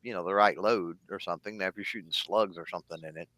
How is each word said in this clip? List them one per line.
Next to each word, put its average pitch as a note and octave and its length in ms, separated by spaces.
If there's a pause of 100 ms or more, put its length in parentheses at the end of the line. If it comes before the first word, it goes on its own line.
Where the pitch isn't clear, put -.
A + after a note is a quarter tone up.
you B2 120
know, F#2 120
the F#2+ 100
right G2+ 240
load F#2 380 (120)
or G2 80
something, F#2 400
now F#2+ 100
if F#2+ 100
you're G2+ 80
shooting F2 260
slugs G2 460
or E2 100
something E2 400
in D#2 80
it, D#2+ 220